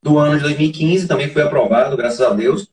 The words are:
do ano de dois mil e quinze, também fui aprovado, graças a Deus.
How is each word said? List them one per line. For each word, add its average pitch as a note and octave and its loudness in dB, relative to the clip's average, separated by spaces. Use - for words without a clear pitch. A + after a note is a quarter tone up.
do D3+ 2
ano D3 2
de D3 -2
dois D3 -2
mil D#3 0
e D#3 -2
quinze, F3 0
também D3 -2
fui D3+ -2
aprovado, C3 0
graças A#2+ -4
a C3 2
Deus. B2+ -2